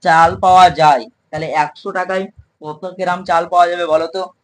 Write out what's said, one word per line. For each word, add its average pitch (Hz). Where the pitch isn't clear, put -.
চাল 165
পাওয়া 185
যায়, 147
তাহলে 156
একশো -
টাকায় 185
কত 151
গ্রাম 180
চাল 170
পাওয়া 175
যাবে 175
বলো 160
তো? 190